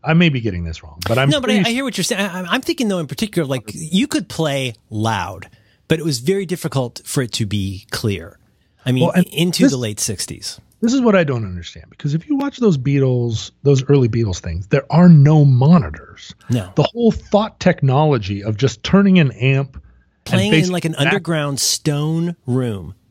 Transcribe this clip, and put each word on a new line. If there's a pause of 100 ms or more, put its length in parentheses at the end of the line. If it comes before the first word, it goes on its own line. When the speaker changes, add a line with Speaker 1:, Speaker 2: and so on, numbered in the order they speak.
Speaker 1:
I
may
be
getting
this
wrong, (100)
but
I'm
Speaker 2:
No,
but
I,
Speaker 1:
pretty
Speaker 2:
I
hear
what
you're
saying.
I, (100)
I'm
thinking,
though,
in
particular,
like,
you
could
play (160)
loud, (380)
but
it
was
very
difficult
for
it
to
be
clear. (440)
I
mean,
Speaker 1:
Well,
and
Speaker 2:
into
Speaker 1:
this
Speaker 2:
the
late
'60s. (220)
Speaker 1:
This
is
what
I
don't
understand,
because
if
you
watch
those
Beatles, (100)
those
early
Beatles
things,
there
are
no
monitors. (160)
Speaker 2:
No.
Speaker 1:
The
whole
thought
technology
of
just
turning
an
amp
and (420)
Speaker 2:
Playing
in,
Speaker 1:
facing
Speaker 2:
like,
an
Speaker 1:
back
Speaker 2:
underground
stone (120)
room. (140)